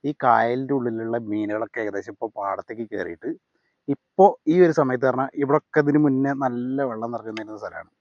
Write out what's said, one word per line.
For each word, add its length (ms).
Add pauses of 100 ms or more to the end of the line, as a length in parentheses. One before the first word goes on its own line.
ഈ 60 (100)
കായലിൻ്റെ 540
ഉള്ളിലുള്ള 400 (140)
മീനുകളൊക്കെ 520
ഏകദേശം 320
ഇപ്പോൾ 240
പാടത്തേക്ക് 540
കയറിയിട്ട്, 380 (640)
ഇപ്പോൾ 360 (220)
ഈ 20 (120)
ഒരു 120
സമയത്ത് 300
പറഞ്ഞാൽ 200 (140)
ഇവിടൊക്കെ 420
ഇതിന് 220
മുന്നേ 260 (120)
നല്ല 360 (100)
വെള്ളം 240
നിറഞ്ഞിരുന്ന 480
സ്ഥലമാണ്. 380